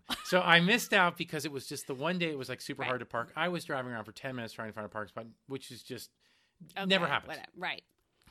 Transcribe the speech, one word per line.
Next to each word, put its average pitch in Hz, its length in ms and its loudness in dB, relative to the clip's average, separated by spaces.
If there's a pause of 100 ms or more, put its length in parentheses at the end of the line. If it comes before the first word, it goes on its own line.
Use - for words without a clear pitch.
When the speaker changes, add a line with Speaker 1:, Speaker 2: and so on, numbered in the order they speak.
(260)
Speaker 1:
So 180 160 4
I 170 200 8
missed 214 340 4
out 175 200 6
because 156 300 -4
it 156 60 -4
was 135 160 -8
just - 180 -8
the 147 80 -4
one 156 240 -2
day 170 140 0
it 143 80 -6
was, 127 100 -8
like, 123 100 -6
super 139 220 -8
Speaker 2:
Right. 147 60 -4
Speaker 1:
hard 123 140 0
to 113 40 -10
park. 117 300 -4
I 165 140 0
was 175 140 -2
driving 131 280 -4
around 113 140 -6
for 110 60 -16
ten 131 240 -8
minutes 117 200 -6
trying 110 140 -8
to 104 40 -10
find 107 140 -8
a - 20 -10
parking 104 200 -6
spot, 117 180 -12 (180)
which 135 240 -10
is 117 140 -16
just - 260 -10 (640)
Speaker 2:
Okay, 196 120 -2
Speaker 1:
never 185 180 4
happens. 143 220 0
Speaker 2:
whatever. 147 280 -12
Right. 165 280 -6 (480)